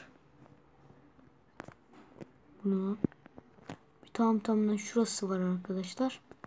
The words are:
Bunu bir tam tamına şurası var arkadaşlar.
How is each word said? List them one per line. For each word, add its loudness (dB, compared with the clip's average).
Bunu 0
bir -20
tam 4
tamına 2
şurası 0
var 0
arkadaşlar. -2